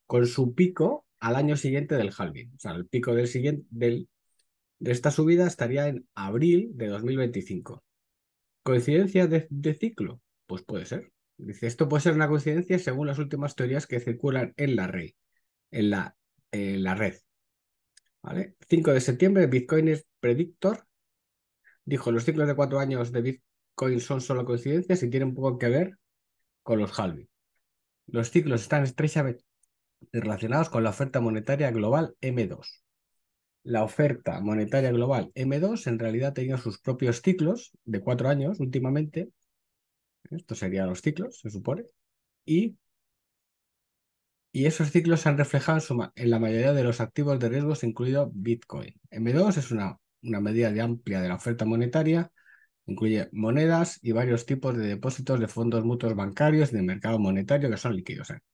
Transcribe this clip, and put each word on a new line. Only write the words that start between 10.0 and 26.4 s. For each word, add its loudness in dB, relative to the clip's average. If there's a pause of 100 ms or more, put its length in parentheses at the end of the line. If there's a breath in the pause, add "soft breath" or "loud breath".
Pues -10
puede -8
ser. -10 (240)
Dice, -8
"Esto 0
puede 2
ser 4
una 4
coincidencia 0
según -2
las -4
últimas -4
teorías -2
que -4
circulan -2
en 0
la -2
red, -8 (640)
en 2
la, -4 (360)
en -2
la 0
red". -2 (1080)
¿Vale? -8 (140)
Cinco 6
de 4
septiembre, 4
Bitcoin 2
es -2 (140)
Predictor 0 (960 soft breath)
dijo, -2
"Los 0
ciclos 2
de 0
cuatro 0
años -2
de -2
Bitcoin -4
son -2
solo -2
coincidencias 0
y -2
tienen 0
poco -2
que 0
ver 2 (680)